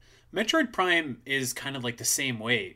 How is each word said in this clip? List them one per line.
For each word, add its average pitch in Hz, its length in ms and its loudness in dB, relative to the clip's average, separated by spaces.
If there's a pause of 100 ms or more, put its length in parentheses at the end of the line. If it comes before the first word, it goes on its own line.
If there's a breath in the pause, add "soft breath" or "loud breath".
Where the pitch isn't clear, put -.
(340 soft breath)
Metroid 226 400 2
Prime 170 520 2
is 135 280 0
kind 139 240 -8
of, 120 80 -6
like, 120 100 -4
the - 80 -12
same 131 340 0
way 110 380 0